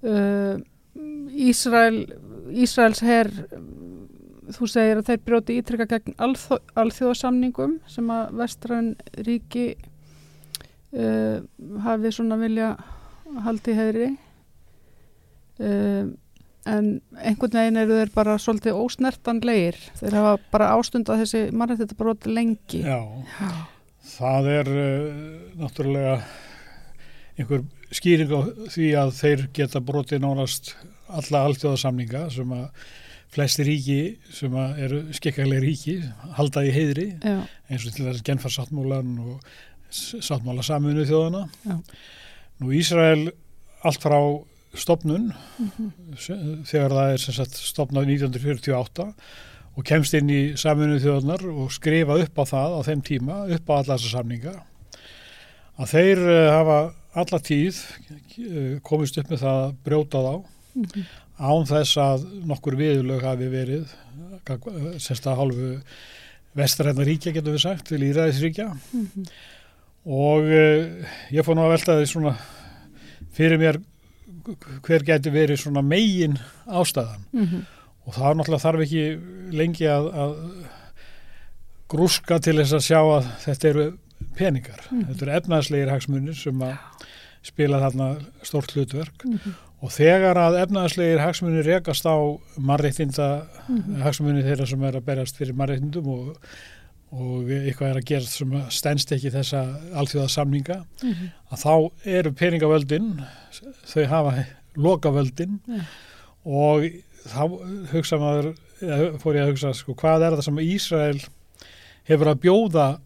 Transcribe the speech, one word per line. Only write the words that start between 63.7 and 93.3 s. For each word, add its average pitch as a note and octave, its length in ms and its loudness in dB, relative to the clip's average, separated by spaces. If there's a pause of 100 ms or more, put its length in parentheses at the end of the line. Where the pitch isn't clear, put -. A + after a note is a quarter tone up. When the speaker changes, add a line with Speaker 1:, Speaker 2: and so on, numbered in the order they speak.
Speaker 2:
gagva-, D#3 560 -8
sem C3+ 160 -6
sagt - 100 -8
að C3 140 -2
hálfu C3 420 -2 (720)
vestrænna C#3 520 0
ríkja, D#3+ 280 0
getum D3+ 220 -2
við D3 60 -2
sagt, F3 260 -6
til D#3 120 -2
lýðræðisríkja. D#3+ 760 0 (180)
Speaker 1:
Mhm. G3 320 -6 (800)
Speaker 2:
Og, D3 380 2
eh, D#3 640 4 (240)
ég D3+ 140 2
fór E3 100 4
nú E3 80 4
að E3 140 6
velta E3 180 4
því D3+ 160 4
svona D3+ 260 0 (960)
fyrir D#3+ 240 4
mér D#3+ 240 4 (1000)
hver E3 180 4
gæti D3 300 2
verið D3 260 4
svona C#3 240 -2
megin E3+ 560 2 (300)
ástæðan. B2 560 -2 (100)
Speaker 1:
Mhm. F#3+ 320 -2 (400)
Speaker 2:
Og A#2+ 80 -14
það C#3 220 2
náttúrulega D#3+ 260 0
þarf D#3+ 240 2
ekki D#3 340 -2 (320)
lengi D#3+ 380 0
að, D3 240 2
að D3 220 -2 (1600)
grúska E3+ 500 2
til D#3+ 180 4
þess C#3+ 180 4
að C#3 100 0
sjá D#3+ 140 6
að D3 260 6 (180)
þetta D3 260 2
eru D3 140 2 (500)
peningar. C#3 460 -2 (100)
Speaker 1:
Mhm. B3 180 0
Speaker 2:
Þetta C3+ 180 -6
eru C#3+ 120 -2
efnahagslegir D3 540 0
hagsmunir C#3 440 -2
sem C3 260 -4
að C3 100 -6
Speaker 1:
Já. C#3 40 -12 (640)
Speaker 2:
spila C#3 400 2
þarna C3+ 240 0 (360)
stórt - 320 -4
hlutverk. C#3 500 -4
Speaker 1:
Mhm. G#3 300 -4 (280)
Speaker 2:
Og C3 80 -8
þegar F3+ 480 6
að E3+ 160 6 (100)
efnahagslegir F3 560 2
hagsmunir D#3+ 460 0
rekast E3+ 420 0
á D#3+ 60 6 (420)
mannréttinda, C#3+ 880 0 (240)